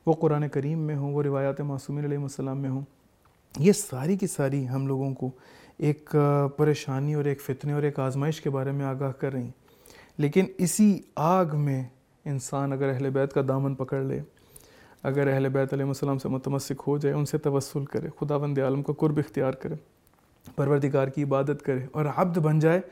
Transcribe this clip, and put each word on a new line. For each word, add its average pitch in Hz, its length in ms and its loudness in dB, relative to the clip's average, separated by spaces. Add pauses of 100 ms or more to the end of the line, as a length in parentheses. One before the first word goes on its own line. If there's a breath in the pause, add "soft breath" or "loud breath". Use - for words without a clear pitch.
وہ 165 80 6
قرآن 151 340 2
کریم 147 320 -2
میں 151 160 -2
ہوں، 139 180 -2
وہ 147 100 0
روایات 139 380 0
معصومین 143 440 -4
علیہ 143 120 -2
السلام 135 420 -4
میں 139 100 -2
ہوں، 131 120 -2 (800)
یہ 180 120 8
ساری 147 460 0
کی 190 100 -2
ساری 135 420 0
ہم 135 180 -2
لوگوں 135 260 -2
کو 127 160 -6 (480 soft breath)
ایک، 147 380 -2
آ، 143 320 4
پریشانی 147 680 0
اور 147 120 0
ایک 139 160 -2
فتنے 143 320 -4
اور 147 100 0
ایک 143 160 -2
آزمائش 139 420 -2
کے 151 80 -2
بارے 135 220 -2
میں 139 140 -2
آگاہ 135 260 -4
کر 135 220 -4
رہی 127 80 -4
ہیں۔ 120 100 -8 (640 soft breath)
لیکن 151 280 4 (120)
اسی 185 420 4 (160)
آگ 175 380 4
میں 139 300 0 (420)
انسان 139 480 -2
اگر 135 160 0
اہل 135 200 0
بیت 135 240 0
کا 147 140 4
دامن 135 280 0
پکڑ 135 260 -4
لے، 135 200 -4 (800 soft breath)
اگر 139 240 2
اہل 135 220 2
بیت 135 240 0
علیہ 139 120 -2
السلام 139 320 -2
سے 131 120 -4
متمسک 135 580 -4
ہو 143 100 0
جائے، 143 180 0
ان 147 100 0
سے 151 120 -4
توسل 139 480 -2
کرے، - 220 -4 (120)
خداوند 147 380 -2
عالم 135 260 0
کا 151 100 -4
قرب 151 240 2
اختیار 135 340 -2
کرے، - 240 -8 (800)
پروردگار 139 520 2
کی 143 160 -4
عبادت 139 400 0
کرے 131 160 -2 (120)
اور 151 140 -2 (100)
عبد 170 220 2
بن 156 220 4
جائے، 165 220 4 (100)